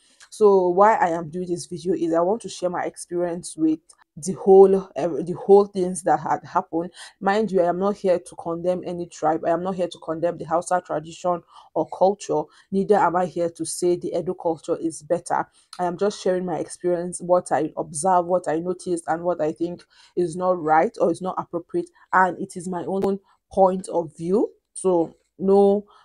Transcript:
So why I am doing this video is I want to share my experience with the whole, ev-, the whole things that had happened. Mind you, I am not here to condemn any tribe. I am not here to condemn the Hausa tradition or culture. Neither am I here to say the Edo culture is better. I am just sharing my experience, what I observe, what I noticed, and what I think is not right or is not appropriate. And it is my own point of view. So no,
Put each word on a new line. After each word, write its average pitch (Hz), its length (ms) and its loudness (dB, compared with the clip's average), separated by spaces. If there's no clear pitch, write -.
So 196 380 4
why 202 260 6
I 185 140 2
am 165 200 -6
doing 175 200 -8
this 170 180 -6
video 175 260 -4
is 165 220 0
I 165 60 4
want 202 200 0
to 190 80 -12
share 180 220 -6
my 147 140 -6
experience 175 680 -6
with 160 220 2
the 170 140 -6
whole, 190 640 6
ev-, 160 300 -4
the 175 80 -6
whole 202 320 6
things 185 380 -4
that 156 180 0
had 143 240 -4
happened. 170 440 -4
Mind 196 320 0
you, 190 80 2
I 170 60 4
am 175 140 0
not 202 180 0
here 180 200 0
to 175 200 -12
condemn 175 480 -4
any 175 220 -8
tribe. 160 380 -2
I - 40 0
am 165 120 0
not 185 140 -4
here 180 140 -2
to - 100 -18
condemn 165 380 -4
the 151 80 -10
Hausa 175 400 -2
tradition 165 580 -6
or 160 160 0
culture. 180 540 0
Neither 196 240 2
am 175 220 2
I 185 80 0
here 170 240 -4
to 160 160 -8
say 175 320 0
the 175 200 -6
Edo 175 180 -4
culture 165 420 -4
is 165 240 -6
better. 151 440 -2
I 180 40 -2
am 175 140 -2
just 202 260 -2
sharing 185 220 0
my 170 140 -4
experience, 175 600 -4
what 180 320 0
I 147 240 0
observe, 170 520 0
what 180 200 0
I 156 120 0
noticed, 180 480 -4
and 160 140 -2
what 175 200 -2
I 156 100 -2
think 170 320 -6
is 175 220 -2
not 180 260 0
right 160 380 2
or 185 100 2
is 170 100 -6
not 185 160 -6
appropriate. 175 520 -6
And 185 260 2
it 190 160 -10
is 185 140 -10
my 175 160 -6
own 196 340 -2
point 190 380 2
of 165 260 -4
view. 185 340 0
So 175 380 0
no, 202 480 4